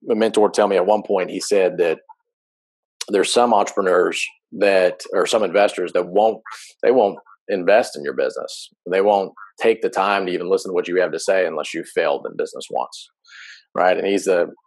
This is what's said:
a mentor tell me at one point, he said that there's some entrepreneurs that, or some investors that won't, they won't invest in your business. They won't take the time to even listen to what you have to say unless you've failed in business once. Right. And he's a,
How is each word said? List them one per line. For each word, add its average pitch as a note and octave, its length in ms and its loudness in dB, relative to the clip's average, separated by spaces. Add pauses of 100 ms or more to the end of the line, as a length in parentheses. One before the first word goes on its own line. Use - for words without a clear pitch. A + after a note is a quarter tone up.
a A#2 60 2
mentor G#2+ 340 2
tell G#2 180 2
me G2 100 2
at F2+ 80 2
one G#2 180 2
point, F#2 260 -2
he F#2+ 120 -8
said F#2 360 2
that E2 220 0 (1120)
there's F#2+ 240 0
some A#2+ 200 4
entrepreneurs F#2 720 0 (260)
that, F#2+ 500 2 (120)
or F#2 120 2
some A2 180 0
investors F#2+ 500 0
that F2+ 140 -2
won't, G#2 340 0 (420)
they A#2 80 4
won't G#2 260 2 (300)
invest G2+ 500 2
in D2 60 -12
your C#2+ 100 -6
business. - 560 -6 (200)
They F#2+ 120 2
won't G2+ 320 0 (280)
take A2+ 200 2
the - 80 -2
time G2 360 0
to F2+ 60 -4
even F2 180 -6
listen F#2+ 220 0
to - 20 -4
what F2 140 -2
you F2+ 140 0
have F2 100 0
to D#2 80 -6
say F#2+ 260 2
unless D#2+ 280 -6
you've D#2+ 160 -8
failed C#2+ 400 -2
in - 80 -10
business - 320 -8
once. - 400 -8 (640)
Right. F2+ 240 2
And F#2 80 -4
he's G2 220 0
a, F2 200 2 (200)